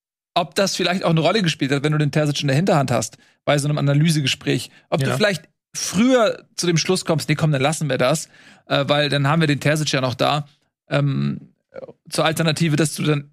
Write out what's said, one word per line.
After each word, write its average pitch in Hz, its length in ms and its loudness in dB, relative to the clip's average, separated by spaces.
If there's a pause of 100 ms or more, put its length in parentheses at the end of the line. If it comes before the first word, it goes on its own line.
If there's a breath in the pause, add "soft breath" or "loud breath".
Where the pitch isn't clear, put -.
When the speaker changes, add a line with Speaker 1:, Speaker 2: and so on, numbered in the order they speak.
(360)
Speaker 1:
ob 175 200 -2
das 196 200 0
vielleicht 180 280 -2
auch - 60 0
eine 160 120 2
Rolle 190 200 2
gespielt 143 300 -2
hat, 139 120 0
wenn 151 80 0
du 151 60 0
den 147 140 0
Terzic 151 300 0
in 147 60 -2
der 131 80 2
Hinterhand 156 360 2
hast, 120 260 -4 (280 soft breath)
bei 147 120 2
so 143 100 -2
einem 147 100 0
Analysegespräch. 143 920 0 (200 soft breath)
Ob 143 140 -2
du 127 60 -2
Speaker 2:
Ja. 123 80 -2
Speaker 1:
vielleicht 202 320 -2 (260)
früher 233 720 2 (100)
zu 175 120 -2
dem 170 100 2
Schluss - 280 0
kommst, 160 240 -2
nee, 151 60 2
komm, 151 160 0
dann 131 100 0
lassen 151 280 -2
wir 127 80 -2
das, 131 300 0 (400 loud breath)
äh, 139 200 0
weil 147 220 2
dann 139 180 0
haben 160 120 2
wir 160 80 2
den 143 120 0
Terzic 147 320 0
ja 135 100 0
noch 123 140 -2
da. 143 300 0 (440 soft breath)
Ähm, 139 640 -2 (560)
zur 156 160 -2
Alternative, 160 520 0
dass 151 180 0
du - 80 -6
dann, 151 300 -2